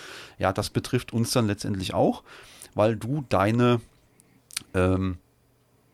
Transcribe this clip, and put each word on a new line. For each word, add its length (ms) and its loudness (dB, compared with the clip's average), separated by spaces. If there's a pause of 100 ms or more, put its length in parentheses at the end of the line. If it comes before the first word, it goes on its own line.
(380)
Ja, 160 2
das 160 -4
betrifft 440 -2
uns 180 0
dann 160 2
letztendlich 460 -4
auch, 300 0 (520)
weil 200 2
du 340 -4
deine, 500 4 (960)
ähm, 440 2 (760)